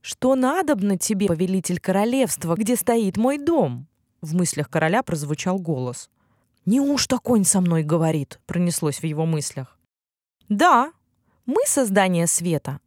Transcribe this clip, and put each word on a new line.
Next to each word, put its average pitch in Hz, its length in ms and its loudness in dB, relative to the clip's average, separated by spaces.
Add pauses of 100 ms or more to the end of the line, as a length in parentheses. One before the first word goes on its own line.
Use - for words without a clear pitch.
«Что - 340 0
надобно 247 600 0
тебе, 202 300 -2
повелитель 180 520 -2
королевства, 202 760 0
где 220 200 0
стоит 220 420 0
мой 262 200 2
дом?» 208 500 0 (340)
В 160 140 -6
мыслях 165 340 -2
короля 165 340 0
прозвучал 156 540 -4
голос. 127 520 -6 (560)
«Неужто 262 520 2
конь 226 280 2
со 190 160 2
мной 165 220 0
говорит?» 160 640 0
пронеслось 175 540 -2
в 156 60 -8
его 160 200 -2
мыслях. 151 520 -6 (720)
«Да, 277 420 4 (540)
мы, 311 200 0
создания 190 640 2
света 160 600 -2